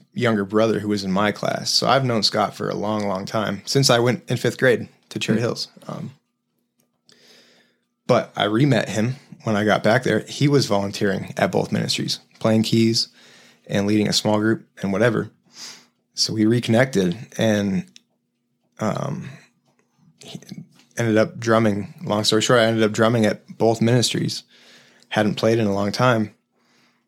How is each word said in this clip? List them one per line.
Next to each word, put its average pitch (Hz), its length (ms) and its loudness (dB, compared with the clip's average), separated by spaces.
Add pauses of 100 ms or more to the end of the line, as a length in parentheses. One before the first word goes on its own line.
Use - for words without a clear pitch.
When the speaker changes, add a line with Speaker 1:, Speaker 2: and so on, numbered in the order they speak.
(120)
Speaker 1:
younger 113 320 0
brother 107 360 2
who 104 80 -6
was 104 160 -2
in 95 80 -4
my 101 200 2
class. - 380 -4
So - 160 0
I've 131 180 2
known 117 200 -2
Scott 98 320 0
for 104 120 -6
a 95 60 -4
long, 104 320 -4
long 98 180 -4
time, 101 420 -4
since 139 220 0
I 120 120 6
went 120 280 0
in 135 80 -2
fifth - 220 -2
grade 113 300 2 (220)
to - 100 -8
Cherry 107 180 0
Speaker 2:
Hmm. 120 60 -2
Speaker 1:
Hills. - 240 -6 (180)
Um, - 240 -12 (2000)
but 120 300 2
I 101 80 2
re-met 113 440 2
him 117 280 -2 (280)
when 110 120 -2
I 104 80 0
got 104 180 2
back 117 200 4
there. 107 180 2
He - 280 -2
was 139 180 4
volunteering 101 720 -2
at 95 160 0
both 104 200 -2
ministries, - 480 -4 (180)
playing 110 240 2
keys 113 460 2 (580)
and 101 200 -2
leading 104 220 2
a 98 40 -2
small 107 260 0
group 110 280 0 (160)
and 98 100 -2
whatever. 107 380 0 (840)
So - 180 -4
we 107 140 2
reconnected 113 720 2 (200)
and, 101 500 0 (920)
um, - 480 -6 (920)
he - 180 -16 (560)
ended 113 220 0
up 110 200 0
drumming. 113 640 0
Long 104 220 -2
story 107 180 2
short, 123 180 4
I 110 40 6
ended 113 180 2
up 107 100 2
drumming 113 340 2
at - 320 -4
both 180 220 2
ministries. - 640 0 (680)
Hadn't 107 260 0
played 113 220 2
in 107 80 0
a 98 60 0
long 101 200 -2
time. 113 420 0 (720)